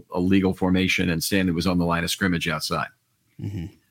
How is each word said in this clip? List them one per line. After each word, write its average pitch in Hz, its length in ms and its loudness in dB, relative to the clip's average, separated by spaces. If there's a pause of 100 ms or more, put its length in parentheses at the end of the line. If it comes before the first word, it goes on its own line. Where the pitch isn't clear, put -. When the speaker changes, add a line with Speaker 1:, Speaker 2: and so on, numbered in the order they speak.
(140)
Speaker 1:
a 90 60 -2
legal 92 340 4
formation, 92 560 2
and 82 140 0
Stanley 92 280 0
was 82 140 0
on 90 140 2
the 85 60 2
line 85 180 0
of 87 80 -4
scrimmage 85 360 -2
outside. 76 400 -4 (540)
Speaker 2:
Mm-hmm. 101 240 -6 (260)